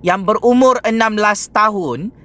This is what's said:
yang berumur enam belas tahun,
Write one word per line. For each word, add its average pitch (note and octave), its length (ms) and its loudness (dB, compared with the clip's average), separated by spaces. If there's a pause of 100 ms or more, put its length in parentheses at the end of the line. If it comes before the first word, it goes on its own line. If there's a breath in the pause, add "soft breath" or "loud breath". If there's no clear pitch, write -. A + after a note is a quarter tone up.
yang F3+ 240 -2
berumur B3 560 2
enam A3+ 320 0
belas G#3 400 0
tahun, G3 560 -2 (160 soft breath)